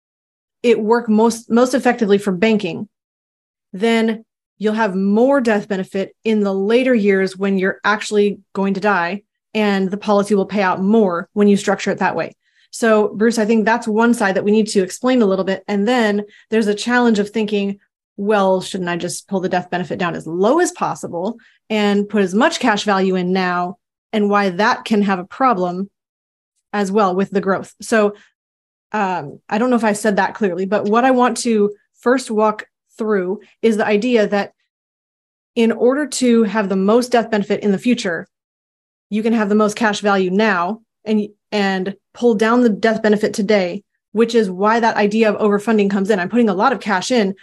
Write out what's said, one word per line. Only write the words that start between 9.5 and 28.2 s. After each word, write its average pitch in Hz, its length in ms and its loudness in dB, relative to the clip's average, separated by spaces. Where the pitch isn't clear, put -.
and 196 380 0
the 202 60 -4
policy 202 380 0
will 190 100 0
pay 202 160 -2
out 185 200 0
more 190 520 2
when 208 140 4
you 202 100 6
structure 196 340 -2
it - 80 -4
that 185 160 0
way. 160 200 -6
So, 214 380 2
Bruce, 226 280 0
I 220 80 0
think 220 200 2
that's 233 220 0
one 226 260 2
side 196 220 0
that 190 80 0
we 208 80 0
need 214 180 2
to 202 120 2
explain 247 400 0
a 208 60 4
little 190 180 0
bit. 190 220 -4
And 202 200 -2
then 208 380 0
there's 220 180 0
a 208 60 0
challenge 233 460 2
of 202 100 -2
thinking, 202 500 -4
"Well, 196 460 2
shouldn't 180 280 -8
I 175 80 -4
just 170 300 -10
pull 190 140 -4
the 180 80 -2
death 180 200 -4
benefit 175 300 -6
down 170 160 -4
as 160 100 -12
low 196 340 0
as 359 120 0
possible 180 640 -6
and 202 400 0
put 208 140 0
as 180 100 -2
much 226 260 0
cash 214 240 0
value 190 320 0
in 180 180 -2
now?" 180 440 -2
and 208 180 0
why 202 200 2
that 208 360 0
can 208 160 2
have 196 180 0
a 180 60 -10
problem 190 640 -2
as 202 200 -2
well 196 240 2
with 196 160 -2
the 190 100 0
growth. - 400 -4
So, 208 320 2